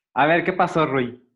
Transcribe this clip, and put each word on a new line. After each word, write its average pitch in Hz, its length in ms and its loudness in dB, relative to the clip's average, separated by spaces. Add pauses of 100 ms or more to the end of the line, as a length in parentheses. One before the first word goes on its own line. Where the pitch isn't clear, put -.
(160)
A 131 100 2
ver, 165 200 2
¿qué 143 80 -2
pasó, 170 320 0
Rui? 131 360 -4 (140)